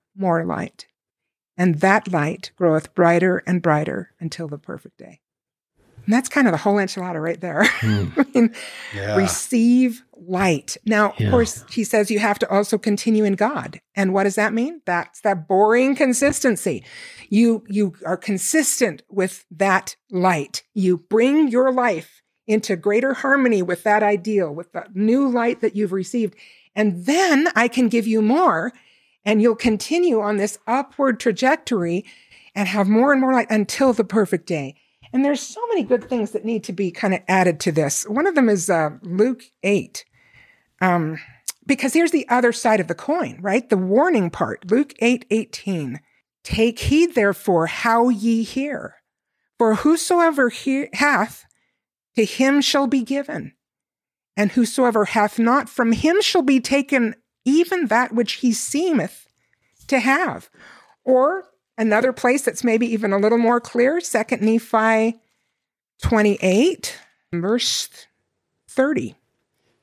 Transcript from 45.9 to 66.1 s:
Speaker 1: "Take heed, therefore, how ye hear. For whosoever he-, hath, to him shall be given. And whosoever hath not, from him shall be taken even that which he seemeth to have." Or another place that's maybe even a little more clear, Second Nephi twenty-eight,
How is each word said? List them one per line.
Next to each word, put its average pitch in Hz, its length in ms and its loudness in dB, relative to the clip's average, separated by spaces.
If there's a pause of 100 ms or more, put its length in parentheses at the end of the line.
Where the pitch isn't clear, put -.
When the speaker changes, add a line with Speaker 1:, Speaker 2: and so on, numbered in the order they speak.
Speaker 1:
"Take 226 380 0
heed, 339 340 2
therefore, 190 540 0
how 233 400 0
ye 226 340 0
hear. 269 540 -8 (600)
For 220 200 2
whosoever 320 760 2
he-, 277 440 -4
hath, 262 500 -2 (720)
to 220 80 4
him 269 360 2
shall 277 280 0
be 254 140 0
given. 277 500 -8 (840)
And 202 160 0
whosoever 233 540 2
hath 208 320 0
not, 233 300 2
from 233 240 0
him 320 300 2
shall 359 200 0
be 262 180 2
taken 262 540 0 (300)
even 339 420 2
that 208 260 0
which 226 200 -2 (100)
he 240 100 2
seemeth 285 760 -4 (580)
to 262 140 0
have." 262 500 -2 (540)
Or 277 400 2 (320)
another 226 360 2
place 254 300 0
that's - 200 -4
maybe 226 240 2
even 220 260 -2
a 196 60 2
little 220 200 2
more 233 220 2
clear, 254 400 0
Second - 420 -4
Nephi 220 760 0 (840)
twenty-eight, 214 960 2 (340)